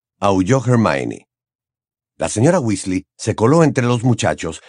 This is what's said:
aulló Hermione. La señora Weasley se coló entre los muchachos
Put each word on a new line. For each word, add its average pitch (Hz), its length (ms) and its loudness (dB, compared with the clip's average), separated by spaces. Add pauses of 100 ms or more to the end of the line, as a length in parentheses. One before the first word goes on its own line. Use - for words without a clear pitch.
(180)
aulló 101 460 2
Hermione. 80 640 0 (880)
La 80 120 -4
señora 151 300 2
Weasley 95 480 -4 (100)
se - 200 -6
coló 143 260 4
entre 131 240 0
los 123 160 0
muchachos 85 680 -2